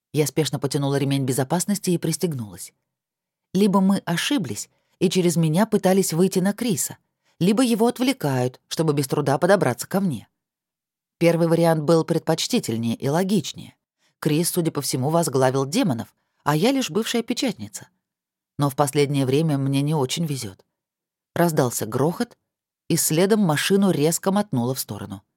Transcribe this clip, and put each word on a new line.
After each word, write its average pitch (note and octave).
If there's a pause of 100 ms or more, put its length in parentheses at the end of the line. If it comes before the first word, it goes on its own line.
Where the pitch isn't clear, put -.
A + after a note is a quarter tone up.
(120)
Я D3
спешно D3
потянула C#3
ремень C#3
безопасности D3
и E3+
пристегнулась. D3 (800)
Либо G3
мы F#3+
ошиблись, E3 (300)
и F#3
через F3
меня E3
пытались F#3+
выйти F#3
на F#3+
Криса, - (420)
либо G3+
его A#3
отвлекают, D3+
чтобы D#3+
без C#3+
труда D3
подобраться E3+
ко G3
мне. C#3+ (880)
Первый E3+
вариант E3
был E3
предпочтительнее D#3
и -
логичнее. F#3 (420)
Крис, D#3
судя D#3+
по C#3+
всему, C#3+
возглавил C3+
демонов, C#3+ (280)
а D3+
я A3
лишь C4
бывшая A3+
печатница. A3+ (680)
Но C#3+
в C3+
последнее C#3+
время C#3+
мне C#3
не D3
очень D3+
везёт. A#2 (680)
Раздался D3+
грохот — D3 (520)
и E3
следом G3
машину F#3+
резко E3
мотнуло C3+
в C3
сторону. G2+ (140)